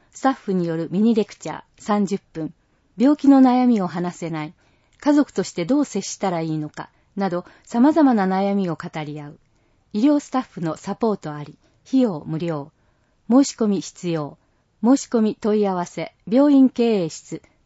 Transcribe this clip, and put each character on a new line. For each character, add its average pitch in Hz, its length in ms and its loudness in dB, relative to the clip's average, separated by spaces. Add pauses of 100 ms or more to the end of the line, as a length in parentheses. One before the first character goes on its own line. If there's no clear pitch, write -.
(120)
ス - 100 -20
タ - 80 2
ッ 269 40 2
フ 202 200 -6
に 175 140 0
よ 160 100 -4
る 160 140 -6
ミ 180 80 -2
ニ 220 160 2
レ 208 100 0
ク - 100 -14
チ - 140 -12
ャ 160 120 -12
ー、 - 0 - (180)
三 208 260 -2
十 196 140 -4 (120)
分。 156 220 -10 (420)
病 277 220 4
気 277 100 -4
の 269 140 8
悩 254 240 4
み 226 160 2
を 180 60 -2
話 175 300 -6
せ 165 120 -10
な 156 160 -6
い。 156 80 -14 (460)
家 294 140 2
族 285 200 2
と 202 80 -2
し - 100 -8
て 170 140 -6
ど 269 140 0
う 269 60 0
接 190 180 -6
し - 140 -12
た 196 120 -4
ら 170 120 -4
い 165 80 -6
い 156 100 -4
の 151 100 -8
か、 - 220 -16 (240)
な 196 160 -2
ど、 175 120 -4 (200)
様 247 280 2
々 294 220 4
な 196 140 2
悩 196 260 0
み 190 160 -2
を 156 60 -6
語 165 280 -10
り 147 160 -12
合 147 100 -14
う。 156 100 -20 (540)
医 214 100 -2
療 294 160 2
ス - 100 -10
タ 262 100 -4
ッ - 40 -2
フ - 180 -16
の 160 160 -6
サ - 180 -12
ポ 220 180 -2
ー - 20 -4
ト 156 180 -10
あ 147 100 -12
り、 - 140 -20 (300)
費 262 140 2
用 202 260 -2
無 156 100 -4
料。 151 340 -6 (560)
申 262 160 6
し - 120 -6
込 233 100 -2
み 196 160 0
必 - 280 -10
要。 156 280 -6 (460)
申 254 120 4
し - 120 -4
込 226 140 0
み 214 200 0
問 214 180 0
い 208 80 2
合 190 60 -2
わ 175 140 -4
せ、 - 260 -12 (160)
病 277 240 4
院 262 160 6
経 226 360 0
営 156 40 -4
室、 - 320 -14 (240)